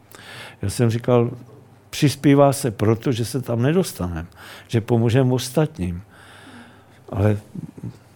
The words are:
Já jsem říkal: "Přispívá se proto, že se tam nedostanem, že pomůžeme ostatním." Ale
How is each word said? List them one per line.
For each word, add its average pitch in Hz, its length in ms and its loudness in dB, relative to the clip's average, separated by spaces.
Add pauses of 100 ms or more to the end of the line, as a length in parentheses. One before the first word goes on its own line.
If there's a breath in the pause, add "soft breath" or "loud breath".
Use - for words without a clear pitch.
(640 loud breath)
Já 101 80 -4
jsem 117 200 2
říkal: 120 400 2 (600)
"Přispívá 139 640 4
se 131 180 -4
proto, 110 420 0
že 113 120 -4
se 127 180 -6
tam 117 200 -4
nedostanem, 90 640 -2 (420 loud breath)
že 117 120 0
pomůžeme 120 520 2
ostatním." 117 720 -4 (1080 loud breath)
Ale 104 300 0 (760)